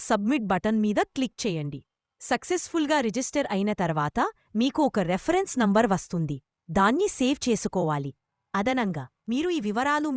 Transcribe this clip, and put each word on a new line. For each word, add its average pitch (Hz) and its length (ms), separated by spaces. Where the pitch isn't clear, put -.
సబ్మిట్ 220 440
బటన్ 214 340
మీద 208 140
క్లిక్ 262 300
చేయండి. 147 360
సక్సెస్ఫుల్గా 311 880
రిజిస్టర్ 262 480
అయిన 202 160
తర్వాత 156 380
మీకు 277 280
ఒక 214 100
రెఫరెన్స్ 359 500
నంబర్ 208 340
వస్తుంది. 151 440
దాన్ని 220 400
సేవ్ 269 220
చేసుకోవాలి. 156 640
అదనంగా 196 520
మీరు 330 240
ఈ - 100
వివరాలు 285 480